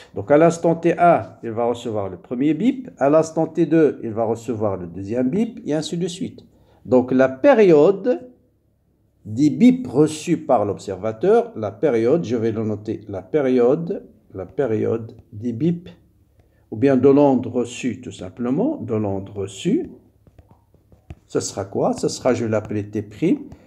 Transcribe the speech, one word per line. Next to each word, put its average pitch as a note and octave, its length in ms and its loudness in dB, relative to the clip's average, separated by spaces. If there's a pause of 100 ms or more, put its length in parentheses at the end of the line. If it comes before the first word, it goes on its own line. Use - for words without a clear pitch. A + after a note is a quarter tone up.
(140)
Donc G#2 160 -4
à D3 80 6
l'instant E3 360 4
T E3+ 240 0
un, D#3 440 4
il A#2 80 -8
va A#2 160 -2
recevoir A2 420 -4
le F2+ 80 -14
premier C3 380 -2
bip, A3 440 -2
à C#3 120 2
l'instant D#3 360 2
T D#3+ 200 -2
deux, D3+ 360 2
il A#2 80 -6
va A2 140 -2
recevoir A2 520 -4
le F2 100 -8
deuxième G2+ 440 -4
bip, G#3+ 340 -4
et D3 100 -4
ainsi D#3+ 220 -4
de F3 120 -4
suite. A#2 320 -10 (440)
Donc B2 280 2
la C3 160 4
période G3 1000 4 (960)
des C3 260 2
bips B3 360 4
reçus D3 520 0
par A2+ 260 2
l'observateur, A2 920 -2
la G#2 160 -6
période, C3 540 2
je A2+ 100 -4
vais A2+ 160 0
le A2 140 -4
noter, G#2 440 -6
la G2 140 -8
période, C#3 840 0 (260)
la F#2 120 -10
période A2 680 -4 (180)
des A2+ 200 -8
bips, E3+ 380 -4 (800)
ou A2+ 40 -10
bien C3+ 200 2
de B2+ 120 4
l'onde C#3 380 4
reçue A2+ 540 -6
tout - 120 -14
simplement, C3+ 640 -6
de A2+ 160 -8
l'onde G2 340 -4
reçue, E3+ 640 -6 (1300)
ce - 120 -4
sera - 260 -8
quoi ? D3+ 280 -4
Ce D3+ 160 -4
sera, - 260 -2
je A2+ 100 -4
vais A2 60 -4
l'appeler G#2+ 380 -4
T G#2 140 -8
prime, F3+ 400 -2 (240)